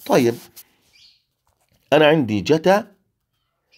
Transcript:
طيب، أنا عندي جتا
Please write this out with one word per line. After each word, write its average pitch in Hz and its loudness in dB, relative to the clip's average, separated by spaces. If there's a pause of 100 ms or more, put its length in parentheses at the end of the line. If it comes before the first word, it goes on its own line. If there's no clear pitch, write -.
طيب، 117 0 (1600)
أنا 151 4
عندي 120 0
جتا 170 -2 (880)